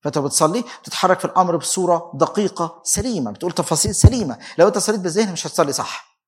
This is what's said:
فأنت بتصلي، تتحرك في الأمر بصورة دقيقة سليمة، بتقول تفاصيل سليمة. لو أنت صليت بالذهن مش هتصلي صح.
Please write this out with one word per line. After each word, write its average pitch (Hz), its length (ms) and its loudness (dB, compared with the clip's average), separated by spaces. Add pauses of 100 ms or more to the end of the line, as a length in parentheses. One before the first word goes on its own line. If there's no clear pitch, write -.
فأنت 151 160 -2
بتصلي، 156 460 0 (200)
تتحرك 180 340 2
في - 60 -6
الأمر 180 320 2
بصورة 175 580 -2
دقيقة 165 720 -2
سليمة، 202 460 -4
بتقول 165 220 -6
تفاصيل 175 420 -2
سليمة. 196 440 4 (200)
لو 180 100 8
أنت 202 100 0
صليت 214 220 -2
بالذهن 185 320 -2
مش 165 140 -8
هتصلي 147 260 0
صح. - 560 -8